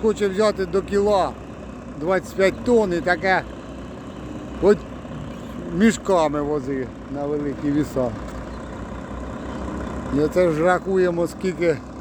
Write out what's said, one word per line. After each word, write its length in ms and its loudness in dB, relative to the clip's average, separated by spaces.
хоче 260 2
взяти 380 2
до 160 2
кіла 500 4
двадцять 360 0
п'ять 280 4
тонн 300 4
і 80 0
таке 400 2
хоч 160 6
мішками 640 4
вози 460 -2
на 100 -4
великі 460 -2
віса. 400 0
І 20 4
оце 320 4
ж 120 2
рахуємо, 640 4
скільки 500 0